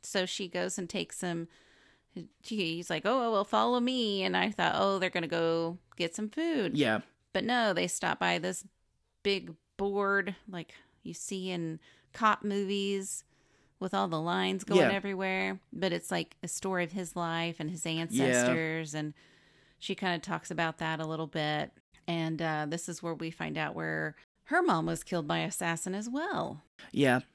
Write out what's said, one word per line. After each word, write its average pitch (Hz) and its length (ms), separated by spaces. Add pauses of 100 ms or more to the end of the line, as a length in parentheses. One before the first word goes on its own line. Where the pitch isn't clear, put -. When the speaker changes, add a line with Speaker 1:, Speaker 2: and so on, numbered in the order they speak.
Speaker 1:
So 185 240
she 185 220
goes 180 300
and 180 120
takes 170 320
him. 170 280 (640)
He, 180 140 (480)
he's 170 140
like, 160 160
"Oh, 233 280
well, 202 100
follow 226 380
me." 233 420
And 185 140
I 185 120
thought, 175 280
"Oh, 196 200
they're 185 120
gonna 170 180
go 165 500 (200)
get 165 180
some 214 140
food." 294 480
Speaker 2:
Yeah. 113 240 (320)
Speaker 1:
But 185 100
no, 226 300
they 180 140
stop - 300
by 175 220
this 180 260 (580)
big 190 300 (240)
board 196 580 (140)
like 180 240 (300)
you 170 100
see 185 380
in 165 280 (340)
cop 214 300
movies 196 800 (560)
with 185 140
all 196 140
the 160 140
lines 185 420
going 180 160 (100)
Speaker 2:
Yeah. - 20
Speaker 1:
everywhere. 190 680 (120)
But 175 220
it's, 170 180
like, 170 320
a 175 40
story 185 360
of 165 100
his 185 220
life 170 440
and 156 100
his 175 160
Speaker 2:
Yeah. 165 60
Speaker 1:
ancestors. 160 1000
And 151 200 (640)
she - 180
kinda 175 240
talks 165 320
about 165 280
that 160 200
a 160 60
little 160 220
bit. 151 440 (360)
And, 160 340
uh, 156 260
this 165 220
is 165 120
where 170 120
we 160 180
find 160 260
out 156 180
where 156 420 (280)
her 339 160
mom 180 260
was 165 180
killed 165 220
by 165 120
assassin 170 560
as 214 140
well. 294 520 (300)
Speaker 2:
Yeah. 127 300 (140)